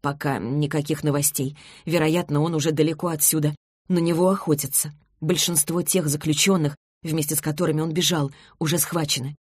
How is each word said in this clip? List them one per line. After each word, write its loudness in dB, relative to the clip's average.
Пока -4
никаких -2
новостей. -2
Вероятно, 2
он 0
уже 0
далеко 0
отсюда. 0
На 2
него 4
охотятся. -2
Большинство 0
тех 0
заключенных, 2
вместе -2
с 0
которыми 0
он -2
бежал, 0
уже 0
схвачены. -4